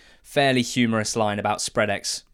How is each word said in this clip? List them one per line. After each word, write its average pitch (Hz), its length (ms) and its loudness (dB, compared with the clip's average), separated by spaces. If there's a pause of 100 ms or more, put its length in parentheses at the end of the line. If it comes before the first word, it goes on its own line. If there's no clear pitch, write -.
(220)
fairly 135 400 2
humorous 113 540 0
line 104 240 0
about 104 180 0
Spreadex - 640 -2 (120)